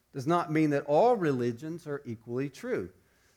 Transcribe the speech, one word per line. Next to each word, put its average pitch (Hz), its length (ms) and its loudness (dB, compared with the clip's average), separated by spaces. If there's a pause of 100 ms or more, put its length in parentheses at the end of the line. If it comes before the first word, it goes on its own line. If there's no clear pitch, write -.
(140)
does 131 120 -8
not 170 240 2
mean 156 200 4
that 143 160 0
all 185 280 6
religions 151 720 -2
are 143 200 -8
equally 120 420 -6
true. 139 400 -6 (480)